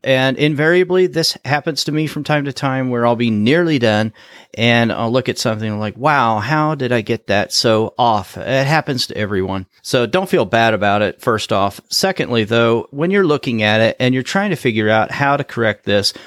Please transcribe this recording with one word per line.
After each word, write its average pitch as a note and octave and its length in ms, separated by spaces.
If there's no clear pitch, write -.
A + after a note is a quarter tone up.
And C3 320
invariably, E3+ 680
this D#3 360
happens C#3+ 400
to D3+ 80
me D3+ 160
from D3 160
time D3 220
to C3+ 80
time C3 360
where A#2+ 160
I'll A#2+ 120
be A#2 140
nearly C#3 480
done A2 340
and A#2 400
I'll A2+ 180
look B2+ 160
at A#2 100
something A2 400
like, G#2+ 200
"Wow, A#2+ 420
how D3+ 340
did B2+ 200
I A#2 80
get A2+ 260
that G2+ 240
so A2 460
off?" A2 400
It C3+ 280
happens C#3+ 420
to - 100
everyone. F#2+ 480
So B2 240
don't F#3 240
feel C#3 160
bad A2+ 280
about G2+ 280
it, G2 200
first A2 320
off. G2+ 260
Secondly, B2 540
though, A#2 480
when D#3+ 200
you're G3 140
looking C3 360
at G#2+ 200
it A2+ 180
and B2+ 140
you're C3 100
trying G3 260
to E3+ 60
figure A2 340
out A2 220
how C#3+ 260
to C#3+ 60
correct A2+ 420
this, G2+ 260
a - 160